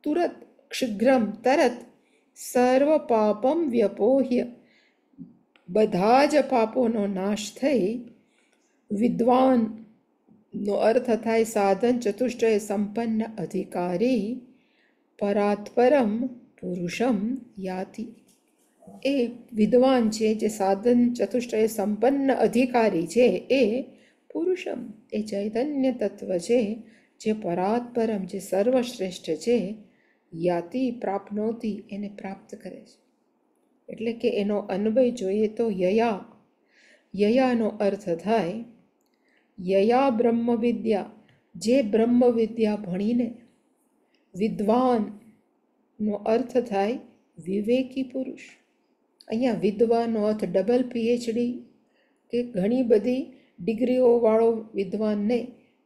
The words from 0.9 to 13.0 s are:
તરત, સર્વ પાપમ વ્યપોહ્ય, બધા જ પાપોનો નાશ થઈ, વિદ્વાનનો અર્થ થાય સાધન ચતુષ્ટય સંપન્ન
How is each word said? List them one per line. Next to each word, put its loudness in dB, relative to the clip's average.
તરત, 2
સર્વ 2
પાપમ 0
વ્યપોહ્ય, 2
બધા 4
જ 2
પાપોનો 0
નાશ -4
થઈ, 0
વિદ્વાનનો 0
અર્થ 2
થાય 0
સાધન 0
ચતુષ્ટય 0
સંપન્ન -4